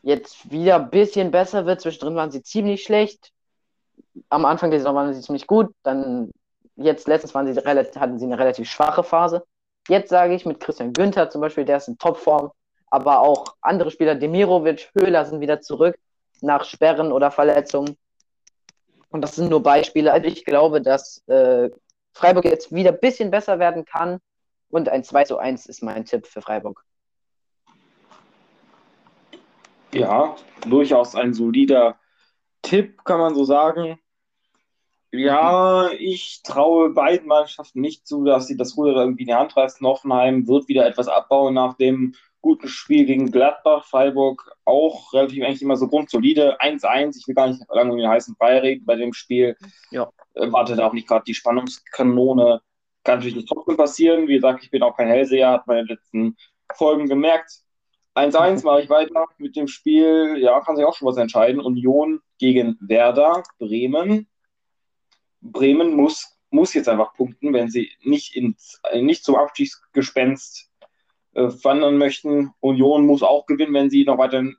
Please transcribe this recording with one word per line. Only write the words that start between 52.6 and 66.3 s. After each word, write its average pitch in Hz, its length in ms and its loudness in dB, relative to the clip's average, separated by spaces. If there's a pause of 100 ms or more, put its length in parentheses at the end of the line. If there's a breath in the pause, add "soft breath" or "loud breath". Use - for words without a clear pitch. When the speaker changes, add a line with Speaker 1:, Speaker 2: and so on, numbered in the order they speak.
Speaker 2:
Kann 123 120 2
natürlich 123 200 -8
nicht 113 120 -12
trotzdem - 280 -4
passieren. 160 520 2
Wie 139 80 2
gesagt, 127 280 2
ich - 60 -20
bin 131 120 -2
auch 120 140 0
kein 117 120 0
Hellseher, 131 420 2
hat 123 160 0
man 120 100 0
in 113 100 -4
den 110 100 -10
letzten 113 400 -6 (380 soft breath)
Folgen 151 320 0
gemerkt. 151 540 0 (540)
Eins 143 200 0
eins 180 280 2
mache 147 200 2
ich 143 60 -12
weiter 160 380 0 (100)
mit 143 200 -12
dem 143 120 -4
Spiel. 156 720 2
Ja, 127 220 4
kann 156 160 -4
sich 147 100 2
auch 165 80 0
schon 135 140 -4
was 127 100 -2
entscheiden. 120 420 0
Union 131 600 0 (180)
gegen 127 420 0
Werder 123 600 2 (160)
Bremen. 143 680 -2 (1120)
Bremen 147 560 0
muss, - 420 -2 (120)